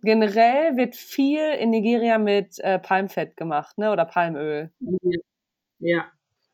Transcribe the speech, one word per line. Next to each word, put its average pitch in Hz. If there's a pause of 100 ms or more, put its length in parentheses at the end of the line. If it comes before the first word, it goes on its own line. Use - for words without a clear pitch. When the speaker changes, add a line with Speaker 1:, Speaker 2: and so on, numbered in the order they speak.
Speaker 1:
generell 226
wird 240
viel 285 (180)
in 226
Nigeria 226
mit, 202
äh, 190
Palmfett 190
gemacht, 151
ne? 208
Oder 170
Palmöl. 156
Speaker 2:
Ja. 349 (600)
Ja. 170 (480)